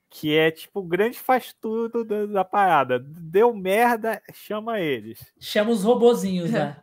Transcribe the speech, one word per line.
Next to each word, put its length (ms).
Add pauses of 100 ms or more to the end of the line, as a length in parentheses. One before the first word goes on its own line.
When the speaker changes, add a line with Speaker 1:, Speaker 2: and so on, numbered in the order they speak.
Speaker 1:
que 260
é, 140
tipo, 300
o 40
grande 360
faz-tudo 840
da, 220
da 180
parada. 560
Deu 540
merda, 680 (120)
chama 460
eles. 600
Speaker 2:
Chama 300
os 140
robozinhos, 680
né? 320